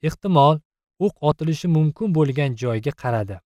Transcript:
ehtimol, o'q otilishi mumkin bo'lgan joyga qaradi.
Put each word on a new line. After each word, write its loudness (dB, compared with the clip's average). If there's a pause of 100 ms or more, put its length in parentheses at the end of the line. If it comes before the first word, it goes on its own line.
ehtimol, 2 (400)
o'q 0 (160)
otilishi -4
mumkin 0
bo'lgan 0
joyga -4
qaradi. -6 (120)